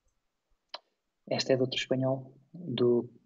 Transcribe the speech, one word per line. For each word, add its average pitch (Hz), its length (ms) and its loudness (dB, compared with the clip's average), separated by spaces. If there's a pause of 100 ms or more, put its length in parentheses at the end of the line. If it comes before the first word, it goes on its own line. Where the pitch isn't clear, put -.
(1400)
Esta - 160 2
é - 20 4
de 127 60 2
outro 127 180 -2
espanhol, 131 540 -2 (180)
do 120 560 2 (180)